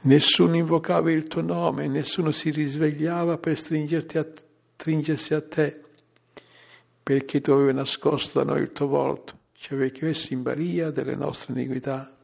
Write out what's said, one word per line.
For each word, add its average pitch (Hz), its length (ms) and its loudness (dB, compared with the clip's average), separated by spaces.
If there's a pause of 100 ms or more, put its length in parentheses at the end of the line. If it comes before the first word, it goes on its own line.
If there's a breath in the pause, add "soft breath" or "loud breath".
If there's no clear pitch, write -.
Nessuno 147 540 6
invocava 165 560 2
il 156 140 0
tuo 165 160 -4
nome, 165 460 -2
nessuno 151 440 0
si - 180 -2
risvegliava 151 880 0
per 165 180 0
stringerti 156 600 -2
a, 156 80 0 (500)
stringersi 156 600 -2
a 151 60 0
te, 151 420 -2 (1300 loud breath)
perché 139 320 2
tu 143 80 -4
avevi 139 240 4
nascosto 139 640 -2
da 139 140 0
noi - 100 0
il - 100 -4
tuo - 140 -4
volto, 139 540 -2 (140)
ci - 200 -14
avevi 135 300 -2
messo 160 280 -2
in 131 120 -4
balia 160 480 -2
delle 131 240 -4
nostre 143 380 -4
iniquità. 131 720 -6